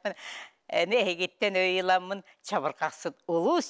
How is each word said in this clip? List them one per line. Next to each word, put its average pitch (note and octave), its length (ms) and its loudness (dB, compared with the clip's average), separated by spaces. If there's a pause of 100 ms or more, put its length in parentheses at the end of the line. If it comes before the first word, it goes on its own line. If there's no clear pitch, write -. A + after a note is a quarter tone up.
мен. G3+ 120 -6 (500)
Әне G3 400 2
һегеттен F3+ 540 -2
өйламын F#3 640 2 (180)
чабыркаксыт, - 760 -4 (100)
улус G#3 400 2